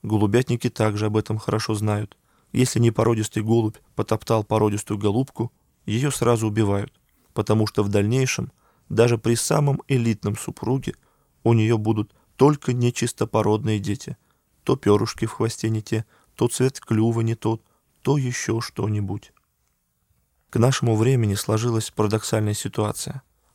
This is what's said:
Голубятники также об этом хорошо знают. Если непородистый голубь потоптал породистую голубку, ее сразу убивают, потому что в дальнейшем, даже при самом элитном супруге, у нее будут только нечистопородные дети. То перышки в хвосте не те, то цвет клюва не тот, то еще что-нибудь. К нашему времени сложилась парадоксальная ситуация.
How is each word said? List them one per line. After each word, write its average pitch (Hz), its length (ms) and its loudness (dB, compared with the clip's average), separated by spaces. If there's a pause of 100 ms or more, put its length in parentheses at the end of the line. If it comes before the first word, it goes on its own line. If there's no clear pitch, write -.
Голубятники 110 640 2
также 107 380 -2
об 107 100 0
этом 110 200 -2
хорошо 110 360 -4
знают. 107 440 -4 (340)
Если 123 280 0
непородистый 113 640 2
голубь 110 340 0 (180)
потоптал 110 480 -2
породистую 104 540 0
голубку, 110 540 -2 (340)
ее 127 260 -2
сразу 117 360 0
убивают, 104 460 -2 (400)
потому 110 320 2
что 104 180 -2
в 101 60 -2
дальнейшем, 117 640 0 (380)
даже 117 280 4
при 117 180 0
самом 143 520 0
элитном 117 500 0
супруге, - 580 -6 (480)
у 117 100 4
нее 113 240 4
будут 107 360 -2 (220)
только 143 360 4
нечистопородные 110 1080 0
дети. 101 360 -6 (480)
То 131 120 0
перышки 107 500 0
в 110 60 -6
хвосте 113 400 -4
не 110 100 -2
те, 113 240 -4 (300)
то 120 120 0
цвет 127 320 -2
клюва 113 420 0
не 113 140 -2
тот, 110 280 -4 (400)
то 139 140 2
еще 123 440 -2
что-нибудь. 104 720 -6 (1160)
К 120 100 -2
нашему 120 360 2
времени 113 380 2
сложилась 110 580 -2
парадоксальная 107 640 0
ситуация. 107 680 -6 (300)